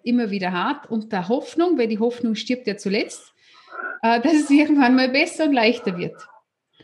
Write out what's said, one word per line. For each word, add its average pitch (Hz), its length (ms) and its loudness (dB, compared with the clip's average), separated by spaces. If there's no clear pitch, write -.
immer 240 260 0
wieder 190 220 -4
hart. 220 360 -4
Unter 214 380 -6
Hoffnung, 294 500 -2
weil 233 120 0
die 214 100 -4
Hoffnung 233 380 -2
stirbt 247 320 -6
ja 202 80 -4
zuletzt, - 580 -6
äh, 233 180 2
dass 269 120 2
es 294 160 4
irgendwann 285 460 6
mal 254 140 4
besser 302 380 0
und 294 80 2
leichter 220 440 0
wird. - 160 -8